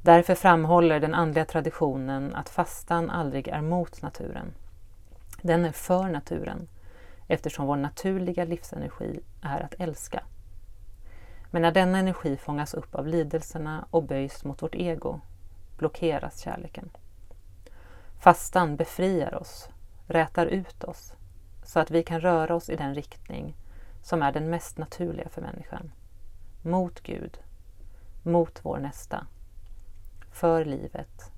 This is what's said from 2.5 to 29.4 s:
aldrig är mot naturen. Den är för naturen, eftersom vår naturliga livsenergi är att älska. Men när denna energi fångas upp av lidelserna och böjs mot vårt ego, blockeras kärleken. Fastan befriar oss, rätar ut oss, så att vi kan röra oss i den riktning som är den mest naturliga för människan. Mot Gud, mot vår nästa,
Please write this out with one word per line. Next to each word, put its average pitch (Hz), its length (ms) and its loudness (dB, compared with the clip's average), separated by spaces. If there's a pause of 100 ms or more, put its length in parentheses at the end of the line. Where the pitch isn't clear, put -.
aldrig 139 380 0
är 151 120 -2
mot 170 420 0
naturen. - 520 -8 (880)
Den 170 220 6
är 156 80 2
för 185 360 2
naturen, 160 600 -4 (600)
eftersom 151 380 0
vår 143 100 4
naturliga 180 680 0
livsenergi - 760 -6 (220)
är 139 180 -2
att 151 180 -6
älska. - 460 -6 (1300)
Men 170 120 4
när 165 100 6
denna 185 260 6
energi 175 380 2
fångas 147 380 -4
upp - 200 -8
av 139 120 -2
lidelserna 156 840 -2
och 160 140 4
böjs 139 400 -4
mot 139 180 -6
vårt 160 120 -4
ego, 170 460 -2 (560)
blockeras - 640 0
kärleken. - 500 -8 (1300)
Fastan 170 580 6
befriar 180 580 0
oss, - 340 -10 (380)
rätar 165 400 4
ut - 380 -2
oss, - 280 -12 (520)
så - 160 2
att 156 100 2
vi 165 120 6
kan 165 180 -2
röra 170 340 4
oss 170 160 -2
i 160 60 -2
den 139 180 -2
riktning - 640 -8 (460)
som 165 200 2
är 139 100 4
den 156 180 0
mest - 280 -4
naturliga 156 500 -4
för 165 140 -10
människan. - 500 -10 (680)
Mot 175 380 0
Gud, - 380 -8 (840)
mot 170 400 4
vår 151 160 -4
nästa, - 480 -6 (1040)